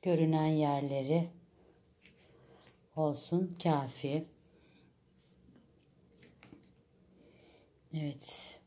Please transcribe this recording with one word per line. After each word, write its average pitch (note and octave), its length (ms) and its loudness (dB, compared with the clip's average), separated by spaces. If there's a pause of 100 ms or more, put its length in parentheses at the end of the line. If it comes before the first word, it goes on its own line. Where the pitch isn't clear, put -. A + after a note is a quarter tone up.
görünen D#3+ 440 4
yerleri C#3+ 840 2 (1700)
olsun E3+ 680 -2
kafi. C#3+ 640 0 (3750)
Evet. - 720 -6